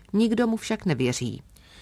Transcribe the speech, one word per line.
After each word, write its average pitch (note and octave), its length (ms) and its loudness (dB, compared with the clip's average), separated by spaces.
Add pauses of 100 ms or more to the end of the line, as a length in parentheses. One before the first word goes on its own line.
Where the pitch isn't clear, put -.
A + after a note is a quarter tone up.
(140)
Nikdo A#3 340 2
mu A3+ 100 0
však - 280 -6
nevěří. B2 560 0 (400)